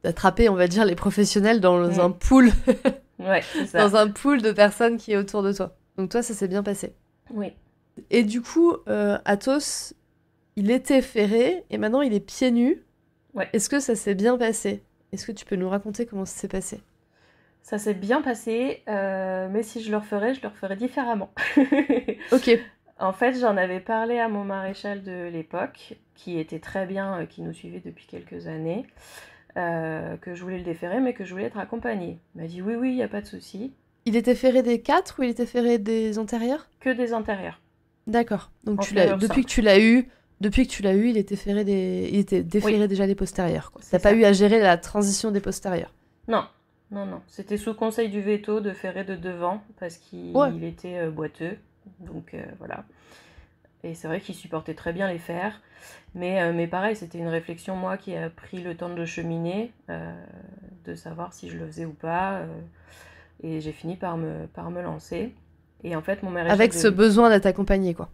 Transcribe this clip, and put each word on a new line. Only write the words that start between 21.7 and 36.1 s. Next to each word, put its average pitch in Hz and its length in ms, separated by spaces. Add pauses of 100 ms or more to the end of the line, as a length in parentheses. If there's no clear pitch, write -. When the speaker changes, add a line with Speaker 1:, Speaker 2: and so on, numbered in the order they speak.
Speaker 1:
Ok. 254 180 (480)
Speaker 2:
En 190 160
fait, 254 260
j'en 220 160
avais 185 240
parlé 226 380
à 226 100
mon 202 160
maréchal 196 580
de 180 300
l'époque, - 640 (200)
qui 175 240
était 160 220
très - 240
bien, 196 360
euh, 165 60
qui 165 140
nous 165 140
suivait 175 300
depuis 170 220
quelques 175 400
années, 165 400 (720)
euh, 165 600
que 180 160
je 175 80
voulais 185 160
le 180 60
déférer, 175 360
mais 254 140
que 208 100
je 180 80
voulais 190 120
être 226 140
accompagnée. 196 600 (160)
Il 170 80
m'a 165 40
dit, « 175 160
Oui, 214 120
oui, 254 200
y 254 80
a 214 60
pas 208 120
de 208 60
souci. » 202 460 (320)
Speaker 1:
Il 214 120
était 240 180
ferré 254 280
des 233 200
quatre 330 360
ou 294 60
il 247 60
était 233 160
ferré 240 320
des 220 400